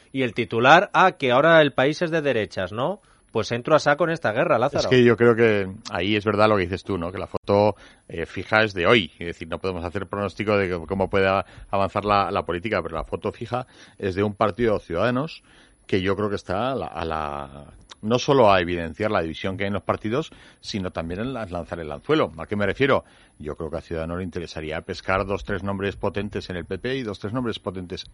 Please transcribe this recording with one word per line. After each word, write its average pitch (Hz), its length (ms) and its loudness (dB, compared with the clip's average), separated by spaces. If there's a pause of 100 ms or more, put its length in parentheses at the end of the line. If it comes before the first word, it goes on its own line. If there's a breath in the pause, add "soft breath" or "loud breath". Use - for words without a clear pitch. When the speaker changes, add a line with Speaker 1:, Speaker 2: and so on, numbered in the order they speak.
(120)
Speaker 1:
y 135 100 -4
el 120 120 -4
titular, 127 580 6
"Ah, 175 200 6
que 131 180 -2
ahora 156 320 6
el 147 100 2
país 143 300 0
es 165 80 -2
de 160 120 0
derechas, 104 500 -2
¿no? 143 280 -4 (320 soft breath)
Pues 110 200 -2
entro 120 220 2
a 147 40 6
saco 147 260 2
en 160 60 0
esta 139 220 -2
guerra, 143 260 2
Lázaro". 143 240 0
Speaker 2:
Es 123 60 -2
que 123 160 8
yo 120 120 4
creo 117 200 6
que 107 320 4 (220)
ahí 104 260 0
es 98 80 0
verdad 107 240 4
lo 107 80 4
que 95 60 2
dices 90 220 -4
tú, 98 140 -4
¿no? 85 140 -6
Que 95 60 -10
la 85 80 -8
foto, 101 500 2 (320 loud breath)
eh, 80 180 -6
fija 107 360 0
es 104 120 0
de 87 120 0
hoy. 107 320 4
Es 85 100 -10
decir, 85 200 -12
no 82 100 -8
podemos 90 260 -6
hacer 92 220 -6
pronóstico 101 500 -2
de 98 140 2 (160)
cómo 95 220 -2
pueda 95 360 2 (260 loud breath)
avanzar 98 340 -2
la, 101 260 2
la 92 140 -2
política, 90 380 -4
pero 80 140 -10
la 78 80 -6
foto 101 280 -6
fija 120 340 -8 (320 loud breath)
es 101 160 -4
de 98 80 0
un 104 120 0
partido, 107 440 0
Ciudadanos, 123 640 -4 (440 soft breath)
que 95 160 0
yo 95 140 0
creo 104 120 -2
que 101 80 -4
está 107 360 -4
a - 20 -4
la, 98 120 -6
a 85 180 -8
la, 71 600 -6 (380)
no 110 160 2
solo 127 340 6
a 95 80 6
evidenciar 87 500 -4
la 101 120 2
división 82 340 -6
que 98 80 -6
hay 98 40 -4
en 101 60 -4
los 95 80 -6
partidos, 110 480 -4 (300 loud breath)
sino 92 300 -8
también 87 300 -8
en 131 140 -8
la, 110 120 -8
lanzar 87 340 -8
el 76 120 -10
anzuelo. 101 460 -2
¿A 80 80 -10
qué 104 100 -6
me 101 100 0
refiero? 117 380 0 (340 soft breath)
Yo 73 180 -10
creo 80 140 -8
que 80 60 -8
a 76 60 -6
Ciudadanos 82 340 -6
le 92 80 -6
interesaría 80 560 -8
pescar 95 460 -2
dos, 98 180 -4
tres 98 180 -6
nombres 98 340 -4
potentes 101 520 -6
en 92 80 -8
el 85 80 -8
P 95 140 -8
P 127 180 -6
y 135 60 -6
dos, 104 160 -8
tres 107 160 -8
nombres 120 240 -4
potentes 92 560 -10